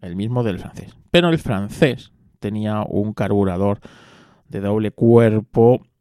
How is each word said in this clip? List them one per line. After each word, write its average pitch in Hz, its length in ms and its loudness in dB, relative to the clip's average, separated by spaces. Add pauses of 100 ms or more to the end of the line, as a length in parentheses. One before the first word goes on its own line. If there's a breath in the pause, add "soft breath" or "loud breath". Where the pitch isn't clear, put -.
el 87 120 -12
mismo 120 300 -4
del 98 160 -4
francés. - 360 -18 (140)
Pero 175 200 2
el 165 80 0
francés - 760 -4 (260)
tenía 107 440 -6
un 104 300 -4
carburador 101 680 -2 (680 loud breath)
de 104 120 -10
doble 104 320 -2
cuerpo 117 880 4 (180)